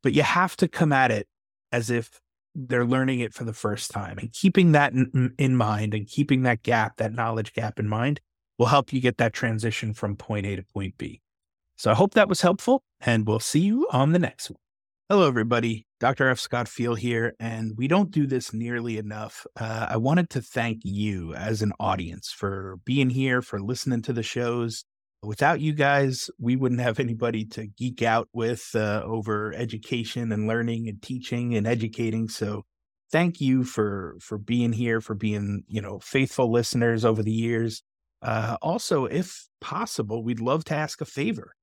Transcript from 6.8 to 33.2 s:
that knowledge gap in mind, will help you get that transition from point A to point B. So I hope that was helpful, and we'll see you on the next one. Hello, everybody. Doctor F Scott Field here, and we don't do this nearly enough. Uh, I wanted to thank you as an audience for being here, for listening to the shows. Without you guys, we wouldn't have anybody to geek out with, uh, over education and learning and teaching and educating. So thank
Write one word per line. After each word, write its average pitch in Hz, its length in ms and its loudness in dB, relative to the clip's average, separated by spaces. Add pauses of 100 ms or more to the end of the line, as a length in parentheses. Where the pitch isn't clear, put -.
that 110 160 -2
knowledge 113 400 -4
gap 110 260 -6
in 107 80 -2
mind, 120 340 0 (360)
will 120 100 4
help 139 260 4
you 131 80 0
get 123 160 2
that 117 160 2
transition 110 600 -2
from 101 220 -4
point 104 300 -6
A 101 100 -4
to 92 80 -8
point 95 340 -8
B. - 240 -10 (540)
So - 140 0
I 110 60 6
hope 196 180 4
that 208 160 6
was 185 120 2
helpful, 208 420 4 (180)
and 110 260 2
we'll 107 120 2
see - 220 2
you 226 300 2
on 139 200 4
the 180 80 6
next - 320 -4
one. - 80 -18 (500)
Hello, 190 180 6
everybody. 117 580 2 (140)
Doctor 127 300 4
F 127 100 0
Scott 120 280 -4
Field 117 320 -2
here, 117 400 0
and 113 380 -6
we 123 100 -2
don't 185 240 4
do 147 160 2
this 131 260 -4
nearly 117 440 -4
enough. 107 480 -10 (140)
Uh, 113 300 -4
I 113 80 -2
wanted 156 340 2
to 127 100 -4
thank 113 420 -4
you 95 500 -4
as 104 280 -4
an 104 180 0
audience 90 520 -4
for 95 540 -8
being 131 240 2
here, 127 320 0
for 110 180 -8
listening 120 440 -2
to 127 100 -4
the 113 100 -2
shows. 120 640 -4 (360)
Without 139 400 0
you 151 100 0
guys, 139 680 2
we 123 200 0
wouldn't 123 240 0
have 120 180 0
anybody 117 460 -2
to 110 220 -12
geek 123 340 -6
out 117 320 2
with, 117 420 -4
uh, 107 300 0
over 107 480 -4
education 113 800 -6
and 107 140 -2
learning 117 420 -2
and 104 120 -12
teaching 120 540 -4
and 104 100 2
educating. 113 640 0
So 107 360 -6 (480)
thank 170 280 2